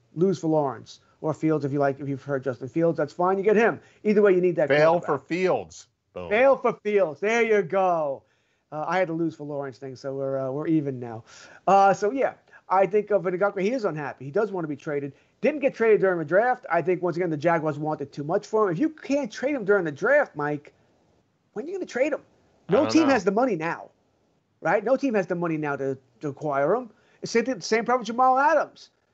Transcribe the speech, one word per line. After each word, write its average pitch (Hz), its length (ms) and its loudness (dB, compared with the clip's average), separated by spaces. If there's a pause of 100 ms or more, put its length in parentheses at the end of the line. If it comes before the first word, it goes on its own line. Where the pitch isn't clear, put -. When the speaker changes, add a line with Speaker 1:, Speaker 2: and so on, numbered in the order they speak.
(160)
Speaker 1:
lose 175 240 2
for 165 80 -4
Lawrence 135 520 -2 (220)
or 156 140 -2
Fields 156 280 0
if 135 80 -4
you 143 60 -2
like. 139 220 0
If 139 100 -8
you've 135 140 -8
heard 139 200 -6
Justin 131 260 -8
Fields, 165 280 0
that's 151 160 -4
fine. 185 240 0
You 196 60 -4
get 208 120 4
him. 196 240 2 (240)
Either 208 200 4
way, 202 100 6
you 180 80 4
need 180 140 2
that 156 120 2
Speaker 2:
Fail 151 260 6
Speaker 1:
quarterback. 165 280 -2
Speaker 2:
for - 60 -20
Fields. 156 600 -4 (260)
Boom. 90 140 -10
Speaker 1:
Fail 254 300 4
for 247 240 0
Fields. 190 380 0
There 226 240 0
you 214 180 2
go. 165 640 -2 (480)
Uh, 151 160 -8
I 175 100 0
had 185 120 2
to 165 40 -6
lose 165 220 -2
for 147 80 -14
Lawrence 139 340 -8
thing, 135 180 -14
so 135 200 -8
we're, 135 240 -4
uh, 131 100 -4
we're 147 160 -6
even 143 340 0
now. 117 240 -12 (440)
Uh, 196 260 6
so 202 160 -2
yeah, 247 240 -2 (340)
I 190 200 2
think 208 240 0
of 196 140 2
Ngakoue. 185 360 -2
He 208 120 0
is 233 120 -4
unhappy. 147 400 -6
He 143 60 -10
does 196 200 -2
want 180 120 -6
to 156 40 -6
be 147 80 -6
traded. 143 380 -6 (280)
Didn't 277 200 0
get 269 120 0
traded 220 280 4
during 180 180 2
the 160 60 -4
draft. 233 440 0
I 165 140 2
think, 165 180 0
once 170 160 -2
again, 175 140 -2
the 156 60 -2
Jaguars 156 400 0
wanted 151 340 -6
too 143 120 -10
much 180 220 -2
for 214 200 0
him. 185 60 0
If 160 80 -4
you 311 100 0
can't 277 420 -4
trade 285 240 -4
him 220 100 -6
during 196 200 2
the 151 60 -4
draft, 233 440 0
Mike, 147 360 -6 (800)
when 220 120 -8
are - 20 -12
you 359 80 -10
gonna 359 120 -8
trade 285 260 -2
him? - 80 -6 (480)
Speaker 2:
I 165 40 2
Speaker 1:
No 269 100 4
Speaker 2:
don't - 80 -2
Speaker 1:
team 311 160 6
Speaker 2:
know. 269 60 4
Speaker 1:
has 214 100 2
the 196 80 2
money 226 240 2
now, 156 340 -6 (720)
right? 196 220 0
No 247 120 2
team 262 200 -2
has 190 100 0
the 185 80 -4
money 170 240 -2
now 147 180 -4
to 135 220 -4 (240)
to 151 80 -6
acquire 143 460 0
him. 247 140 -6 (320)
The - 60 -10
same 226 180 0
thing, 233 160 -6
same 220 240 -2
problem 247 160 0
with 196 60 -10
Jamal 254 320 2
Adams, 285 500 0 (240)